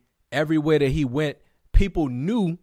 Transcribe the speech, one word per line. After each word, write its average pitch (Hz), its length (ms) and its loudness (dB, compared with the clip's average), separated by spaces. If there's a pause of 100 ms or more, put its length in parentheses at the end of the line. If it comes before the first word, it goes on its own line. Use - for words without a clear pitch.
(320)
everywhere 156 480 0
that 139 100 2
he 143 160 0
went, 135 320 -4 (340)
people 180 360 2
knew 170 560 -2